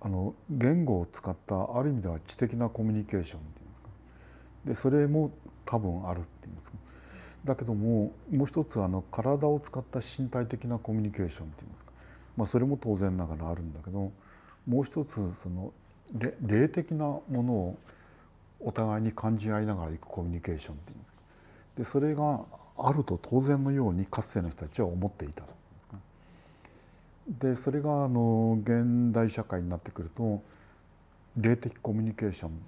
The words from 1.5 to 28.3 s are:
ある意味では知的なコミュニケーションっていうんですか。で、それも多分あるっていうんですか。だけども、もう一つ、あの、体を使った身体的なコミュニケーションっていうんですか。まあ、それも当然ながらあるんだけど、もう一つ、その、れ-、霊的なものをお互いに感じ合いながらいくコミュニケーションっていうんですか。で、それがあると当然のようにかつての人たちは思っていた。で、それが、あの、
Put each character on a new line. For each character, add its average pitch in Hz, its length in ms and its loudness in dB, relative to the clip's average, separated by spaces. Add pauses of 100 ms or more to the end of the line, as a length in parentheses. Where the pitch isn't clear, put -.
あ 131 60 2
る 151 60 0
意 143 40 0
味 117 80 -2
で 92 80 -4
は 80 120 -4
知 - 140 -16
的 120 180 0
な 117 160 0
コ 113 140 -4
ミ 110 60 2
ュ 107 100 2
ニ 104 60 -2
ケ 104 120 -2
ー 87 60 0
シ 80 100 -12
ョ 82 40 -12
ン - 20 -14
っ 76 40 -14
て 76 160 -14
い - 40 -20
う - 20 -18
ん - 40 -18
で - 60 -20
す - 60 -20
か。 - 80 -20 (760)
で、 127 80 0
そ - 160 0
れ 147 180 6
も 151 240 2 (340)
多 117 140 0
分 92 280 -2
あ 90 60 -2
る 90 60 -4
っ - 40 -4
て - 240 -18
い - 20 -14
う 90 40 -14
ん - 20 -12
で 80 80 -16
す - 80 -20
か。 - 60 -12 (680)
だ 135 100 2
け 123 100 -6
ど 117 80 -2
も、 107 380 2 (200)
も 139 120 4
う - 20 0
一 151 180 0
つ、 - 180 -2
あ 95 60 2
の、 92 240 0
体 139 360 2
を 147 120 4
使 - 180 -10
っ 123 60 -4
た - 160 -6
身 127 300 -4
体 123 160 -2
的 117 200 -6
な 120 140 -2
コ 110 140 -4
ミ 110 60 2
ュ - 40 2
ニ 104 80 -2
ケ 101 120 -2
ー 87 60 0
シ 80 100 -10
ョ 82 40 -10
ン - 20 -10
っ 78 40 -10
て - 140 -16
い - 20 -14
う - 40 -16
ん - 20 -18
で - 60 -18
す - 80 -20
か。 - 60 -20 (460)
ま 113 80 2
あ、 - 20 0
そ 123 120 2
れ 123 60 2
も 139 120 0
当 110 180 0
然 95 200 2
な 87 120 -2
が 80 80 -6
ら 82 140 -6
あ 82 60 -2
る 82 60 -6
ん 82 120 -8
だ 76 100 -14
け 87 80 -10
ど、 98 200 -4 (560)
も 127 140 2
う - 20 2
一 147 220 -4
つ、 95 280 -4
そ 92 160 -12
の、 92 240 -8 (400)
れ-、 117 280 -2
霊 120 280 4
的 - 220 -4
な 151 140 -2
も 143 240 -4
の 123 240 0
を 90 240 -2 (840)
お - 120 -4
互 110 280 0
い 110 40 0
に 110 80 0
感 113 260 0
じ 107 140 -2
合 107 100 2
い 107 40 0
な 107 100 0
が 85 100 -4
ら 78 60 -4
い 80 60 -6
く - 40 -16
コ - 220 -8
ミ 87 80 -4
ュ - 40 -2
ニ 85 60 -6
ケ 87 120 -4
ー 78 60 -4
シ - 80 -14
ョ - 40 -12
ン 73 40 -12
っ - 20 -12
て 80 140 -18
い - 20 -16
う - 40 -16
ん - 20 -20
で - 60 -20
す - 60 -20
か。 - 60 -20 (600)
で、 123 60 -4
そ 139 160 0
れ 151 160 2
が 147 260 0 (360)
あ 135 140 4
る 143 120 2
と 90 140 -2
当 123 240 2
然 139 220 4
の 139 80 2
よ 135 180 4
う 87 40 2
に 95 120 2
か - 160 -4
つ - 120 -6
て 98 80 0
の 85 80 -2
人 78 140 -10
た 78 60 -8
ち - 120 0
は 98 60 4
思 90 200 0
っ 101 40 -6
て - 140 -10
い 73 40 -8
た。 - 140 -12 (2000)
で、 131 160 4
そ 127 160 0
れ 143 100 2
が、 147 220 2
あ 139 60 2
の、 113 520 6